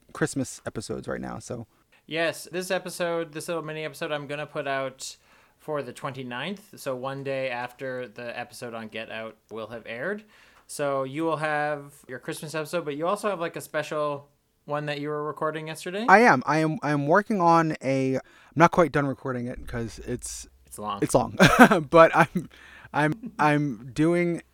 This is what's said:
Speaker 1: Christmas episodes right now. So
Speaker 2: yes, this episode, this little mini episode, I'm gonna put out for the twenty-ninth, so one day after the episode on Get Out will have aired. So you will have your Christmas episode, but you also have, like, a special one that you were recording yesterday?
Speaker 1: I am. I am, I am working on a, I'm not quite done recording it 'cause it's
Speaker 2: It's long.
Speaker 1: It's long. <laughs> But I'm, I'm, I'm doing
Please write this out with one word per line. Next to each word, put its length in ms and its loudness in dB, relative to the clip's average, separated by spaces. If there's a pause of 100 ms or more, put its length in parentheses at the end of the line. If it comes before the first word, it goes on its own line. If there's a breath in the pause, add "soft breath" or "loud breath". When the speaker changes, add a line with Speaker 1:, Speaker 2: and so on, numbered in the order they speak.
(140)
Speaker 1:
Christmas 520 -4
episodes 420 -8
right 140 -4
now. 180 -8
So 280 -12 (380 soft breath)
Speaker 2:
yes, 460 -4
this 200 -6
episode, 600 -4
this 160 -10
little 160 -4
mini 200 -8
episode, 280 -8
I'm 160 -4
gonna 180 -8
put 220 -8
out 500 -6 (400 soft breath)
for 240 -6
the 120 -10
twenty-ninth, 840 -10
so 160 -6
one 300 -6
day 260 -2
after 600 -6
the 280 -10
episode 360 -10
on 160 -10
Get 200 -10
Out 280 -10 (120)
will 180 -8
have 180 -12
aired. 400 -6 (420 soft breath)
So 360 -2
you 200 -4
will 140 0
have 560 -2 (140)
your 120 -10
Christmas 340 -10
episode, 300 -4
but 140 -6
you 100 -2
also 220 0
have, 100 -4
like, 160 -6
a 60 -8
special 640 -4 (380)
one 220 -4
that 120 -4
you 100 -4
were 140 -4
recording 440 -4
yesterday? 420 -6
Speaker 1:
I 100 12
am. 260 8
I 140 2
am, 240 0
I 80 0
am 160 0
working 320 4
on 420 4
a, 340 0
I'm 60 -4 (340 loud breath)
not 160 6
quite 200 4
done 140 2
recording 420 -6
it 200 -10
'cause 380 -6
it's 420 -8 (180)
Speaker 2:
It's 140 -18
long. 220 -6
Speaker 1:
It's 140 0
long. 220 2 (220)
<laughs> 300 8
But 260 10
I'm, 340 2 (440 loud breath)
I'm, 460 0
I'm 540 2
doing 480 0 (120)